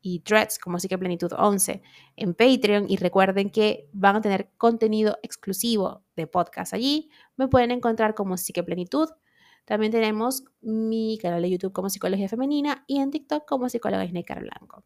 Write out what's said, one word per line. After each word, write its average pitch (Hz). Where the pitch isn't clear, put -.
y 180
Threads 214
como 175
Psique 185
Plenitud 175
once, 202
en 175
Patreon 214
y 190
recuerden 190
que 214
van 202
a 220
tener 196
contenido 214
exclusivo -
de 160
podcast -
allí. 277
Me 262
pueden 247
encontrar 226
como 190
Psique -
Plenitud. 180
También 214
tenemos 226
mi 220
canal 170
de 180
YouTube 190
como 190
Psicología 196
Femenina 285
y 277
en 277
TikTok 302
como 254
Psicóloga 196
Isneikar 175
Blanco. -